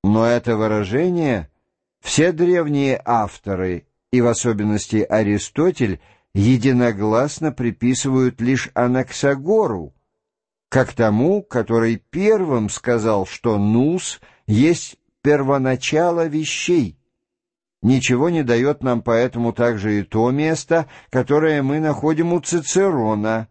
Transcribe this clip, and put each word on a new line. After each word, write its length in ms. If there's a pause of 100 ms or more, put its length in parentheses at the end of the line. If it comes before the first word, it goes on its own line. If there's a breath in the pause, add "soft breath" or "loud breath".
Но 220
это 320
выражение 920 (500)
все 300
древние 760
авторы, 800 (260)
и 100
в 60
особенности 800
Аристотель, 960 (320 soft breath)
единогласно 1160
приписывают 920
лишь 320
Анаксагору, 1200 (760)
как 220
тому, 520
который 520
первым 760
сказал, 560
что 320
нус 600 (280 soft breath)
есть 500 (240)
первоначало 1040
вещей. 720 (840)
Ничего 480
не 140
даёт 400
нам 180
поэтому 520
также 480
и 20
то 260
место, 600 (200 loud breath)
которое 540
мы 160
находим 540
у 80
Цицерона 1080